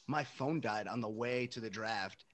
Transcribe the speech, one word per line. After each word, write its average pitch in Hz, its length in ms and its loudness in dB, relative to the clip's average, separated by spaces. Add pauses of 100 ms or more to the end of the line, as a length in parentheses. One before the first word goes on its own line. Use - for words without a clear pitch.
my 147 160 2
phone 143 380 0
died 107 260 0
on 113 140 -2
the 107 80 0
way 120 380 0
to 123 120 -6
the 113 100 -4
draft, 107 540 -2 (100)